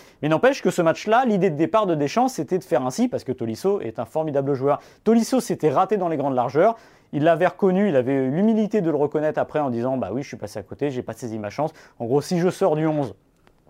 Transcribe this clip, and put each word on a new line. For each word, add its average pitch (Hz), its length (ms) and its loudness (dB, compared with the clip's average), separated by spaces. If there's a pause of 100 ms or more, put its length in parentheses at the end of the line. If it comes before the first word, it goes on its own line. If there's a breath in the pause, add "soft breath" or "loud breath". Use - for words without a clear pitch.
(220 loud breath)
Mais 147 60 -2
n'empêche 160 340 2
que 190 80 2
ce 180 100 0
match-là, 208 460 2
l'idée 202 240 2
de 147 60 -4
départ 165 300 2
de 170 80 0
Deschamps, 151 340 0
c'était 185 300 -4
de 170 60 -8
faire 135 200 -2
ainsi, 220 240 -2
parce 139 160 -6
que - 80 -4
Tolisso 151 500 -2
est 110 160 -8
un 117 80 -6
formidable 143 480 -2
joueur. 139 260 0 (240 loud breath)
Tolisso 233 360 4
s'était 156 300 0
raté 185 280 2
dans 226 100 -2
les 160 80 -2
grandes 135 180 -2
largeurs. 143 420 2 (360 loud breath)
Il 147 120 0
l'avait 165 220 4
reconnu, 190 440 2
il 151 60 0
avait 127 180 2
eu 131 160 0
l'humilité 214 500 2
de 165 100 0
le 147 60 0
reconnaître 147 420 0
après 151 220 -2
en 143 80 -2
disant, « 123 300 -2
Bah 98 140 -4
oui, 127 100 -4
je 135 60 -14
suis 120 100 -14
passé - 200 -10
à 101 40 -8
côté, 139 280 -6
j'ai 127 120 -6
pas - 100 -12
saisi 110 260 -8
ma 104 120 -8
chance. » 147 220 -4 (260 loud breath)
En 117 80 -6
gros, 139 160 2
si 180 160 -2
je 175 100 0
sors 175 260 0
du 156 120 0
onze, 147 280 -2 (560)